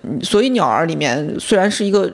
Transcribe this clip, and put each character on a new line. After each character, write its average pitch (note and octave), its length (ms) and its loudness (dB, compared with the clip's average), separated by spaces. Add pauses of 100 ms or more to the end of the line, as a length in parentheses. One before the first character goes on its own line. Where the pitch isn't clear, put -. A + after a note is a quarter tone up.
(220)
所 G#3 200 2
以 C4 80 2
《鸟 A3+ 160 2
儿》 A#2+ 200 2
里 E3 80 -4
面 C#3+ 460 -2
虽 - 180 2
然 G3 120 2
是 G#3 140 -4
一 G3+ 60 0
个 F#3+ 220 2